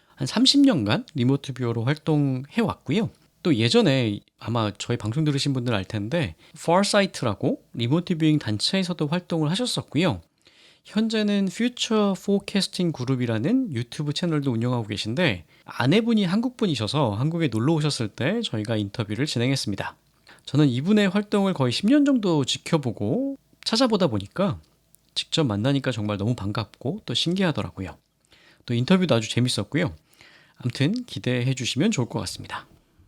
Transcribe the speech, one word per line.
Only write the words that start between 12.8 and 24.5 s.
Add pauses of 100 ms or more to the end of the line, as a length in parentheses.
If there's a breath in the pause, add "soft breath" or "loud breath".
그룹이라는
유튜브
채널도
운영하고
계신데, (220 soft breath)
아내분이
한국분이셔서
한국에
놀러
오셨을
때
저희가
인터뷰를
진행했습니다. (520 soft breath)
저는
이분의
활동을
거의
십
년
정도
지켜보고 (260)
찾아보다
보니까 (560)